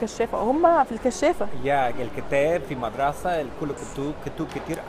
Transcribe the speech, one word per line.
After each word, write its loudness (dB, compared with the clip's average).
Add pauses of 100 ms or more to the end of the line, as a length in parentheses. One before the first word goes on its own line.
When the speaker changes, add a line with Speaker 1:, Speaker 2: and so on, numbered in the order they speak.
Speaker 1:
كشافة. -2
هما 4
في -4
الكشافة. 2 (180)
Speaker 2:
يا 4
الكتاب 0
في -6
مدرسة، 0
الكل -4
كتب، -6 (120)
كتب -4
كتير -6 (100)